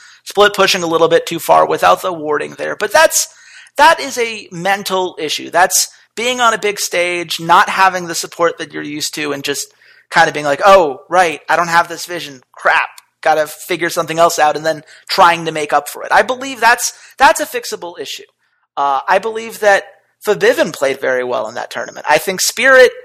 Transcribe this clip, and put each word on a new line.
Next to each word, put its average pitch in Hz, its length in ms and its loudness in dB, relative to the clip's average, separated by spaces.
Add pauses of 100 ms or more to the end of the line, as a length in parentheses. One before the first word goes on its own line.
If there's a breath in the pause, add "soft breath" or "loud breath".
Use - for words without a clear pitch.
(260 soft breath)
split 202 280 0
pushing 190 300 0
a 170 40 -4
little 165 200 2
bit 165 180 2
too 165 140 -8
far 160 260 2
without 170 360 2
the 190 100 -6
warding 151 440 -6
there. 151 200 -8
But 214 160 -6
that's, - 420 2 (440 soft breath)
that 320 240 4
is 262 160 -8
a 226 340 -6
mental 185 680 -2
issue. 139 320 -6
That's 180 400 2 (260 soft breath)
being 247 260 -4
on 226 120 2
a 202 60 -6
big 202 180 -4
stage, 175 640 -4
not 170 300 4
having 185 380 0
the 165 60 -8
support 170 440 -2
that 151 160 -12
you're 156 100 -10
used 147 320 -8
to, 147 160 -6
and 139 100 -8
just 143 320 -8 (360 soft breath)
kind 165 180 4
of 147 60 -4
being 151 120 -6
like, 143 200 0
"Oh, 175 420 4
right, 170 400 2
I 160 80 2
don't 170 140 0
have 165 180 2
this 165 180 -12
vision. 147 460 -12
Crap. 156 380 0 (320)
Gotta 156 260 0
figure 170 420 -6
something 160 300 -4
else 165 180 4
out," 151 200 2
and 156 80 -8
then 156 180 -4 (260 soft breath)
trying 170 360 4
to 160 80 -6
make 151 180 -4
up 143 160 0
for - 160 -12
it. - 80 -6
I 196 120 4
believe 254 360 -4
that's, 233 320 2 (260 soft breath)
that's 302 220 4
a 294 60 -2
fixable 180 520 -10
issue. - 280 -14 (520)
Uh, 139 300 0
I 190 120 4
believe 220 400 -8
that 202 260 4 (340)
Forbidden 208 520 2
played 135 280 -4
very 131 240 -2
well 120 240 -4
in 117 80 -14
that 113 160 -10
tournament. 117 360 -12
I 151 100 4
think 185 240 -4
Spirit 254 500 4 (140)